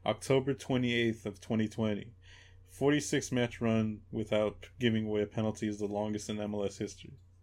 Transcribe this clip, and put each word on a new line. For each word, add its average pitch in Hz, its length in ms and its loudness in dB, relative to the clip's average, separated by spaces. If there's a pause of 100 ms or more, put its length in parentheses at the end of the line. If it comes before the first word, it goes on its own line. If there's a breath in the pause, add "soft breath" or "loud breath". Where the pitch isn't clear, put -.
October 135 480 2
twenty-eighth 120 720 0
of 101 140 -8
twenty 110 300 0
twenty. 107 440 -2 (560 soft breath)
Forty-six 143 640 0
match 123 300 0
run 110 400 2 (100)
without 107 560 0 (120)
giving 110 280 4
away 107 160 2
a - 20 2
penalty 110 440 -2
is 104 100 -6
the 104 80 -2
longest 104 420 -2
in 107 100 -4
M 104 140 -4
L 104 120 -2
S 95 120 -4
history. - 360 -8 (300)